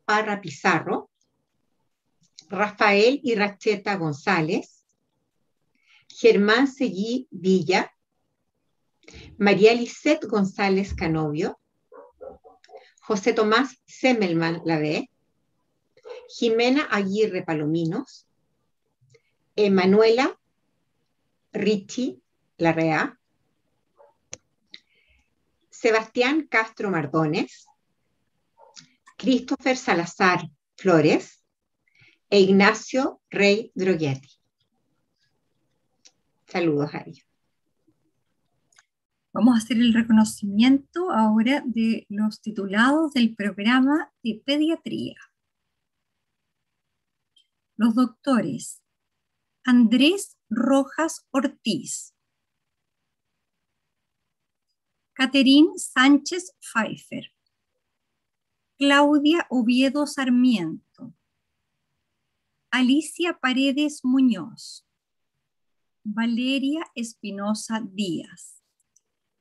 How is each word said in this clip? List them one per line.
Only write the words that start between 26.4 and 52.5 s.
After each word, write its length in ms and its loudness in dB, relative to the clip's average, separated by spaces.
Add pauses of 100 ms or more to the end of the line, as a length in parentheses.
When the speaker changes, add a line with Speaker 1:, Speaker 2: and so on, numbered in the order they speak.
Speaker 1:
Castro 440 -4
Mardones, 760 -4 (1500)
Christopher 600 -2
Salazar 720 -2 (260)
Flores 680 2 (840)
e 100 6
Ignacio 800 2 (100)
Rey 440 0
Droghetti. 640 -4 (2000)
Saludos 480 -2
a 120 -12
ellos. 200 -20 (2000)
Speaker 2:
Vamos 200 4
a 40 2
hacer 200 -2
el 160 2
reconocimiento 1160 0
ahora 540 0
de 440 -4
los 320 -6
titulados 720 -2
del 220 0
programa 800 -2 (100)
de 220 -8
pediatría. 720 -4 (2500)
Los 180 0
doctores 880 -4 (800)
Andrés 720 2 (140)
Rojas 800 -2
Ortiz, 840 -6 (3000)